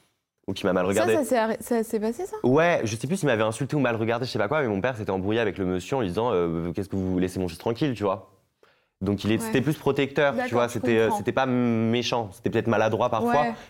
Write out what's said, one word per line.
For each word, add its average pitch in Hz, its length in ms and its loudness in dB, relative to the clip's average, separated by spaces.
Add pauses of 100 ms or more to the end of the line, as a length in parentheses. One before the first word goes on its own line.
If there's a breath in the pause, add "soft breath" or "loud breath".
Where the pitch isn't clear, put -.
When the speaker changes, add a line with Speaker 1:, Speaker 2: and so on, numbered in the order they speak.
(460 soft breath)
Speaker 1:
Ou 98 60 -4
qui 95 140 -4
m'a 92 60 2
mal 92 120 2
Speaker 2:
Ça, 92 40 0
Speaker 1:
regardé. - 260 2
Speaker 2:
ça 277 100 2
s'est 247 140 0
arrê-, 220 220 0
ça 233 240 -2
s'est 220 160 -4
passé, 233 260 -4
ça ? 427 160 -8
Speaker 1:
Ouais, 156 420 4
je 110 120 -4
sais 120 100 -6
plus 165 120 -2
s'il 151 100 -2
m'avait 110 140 2
insulté 113 340 -2
ou - 20 0
mal 123 180 2
regardé, 117 300 -2
je 117 40 -8
sais - 80 -2
pas 104 100 0
quoi, 151 140 0
mais 127 60 0
mon 98 120 0
père 123 160 -2
s'était 104 140 -4
embrouillé 98 280 0
avec 101 200 0
le 95 60 -2
monsieur 90 320 -2
en 131 40 0
lui 104 80 0
disant, 110 240 0
euh, « 85 420 0
Qu'est-ce 98 140 -6
que - 80 -6
vous 92 220 0
laissez 90 200 0
mon 92 80 0
fils 85 120 -8
tranquille, 120 360 -2
tu 101 80 -8
vois ? » 101 300 -2 (680 soft breath)
Donc 98 240 0
il 104 80 2
est, 113 60 4
Speaker 2:
Ouais. 113 80 -6
Speaker 1:
c'était 135 160 0
plus 147 160 0
protecteur, 139 540 0
tu 117 60 -4
Speaker 2:
D'accord, 247 140 -4
Speaker 1:
vois, 120 140 2
Speaker 2:
je 117 80 -6
Speaker 1:
c'était, 117 240 2
euh, 113 60 6
Speaker 2:
comprends. 104 140 2
Speaker 1:
c'était 101 140 -2
pas 131 140 0
méchant, 117 840 0
c'était - 180 -4
peut-être 110 160 0
maladroit 110 440 4
parfois, 139 320 2
Speaker 2:
Ouais. 233 120 -2 (160 loud breath)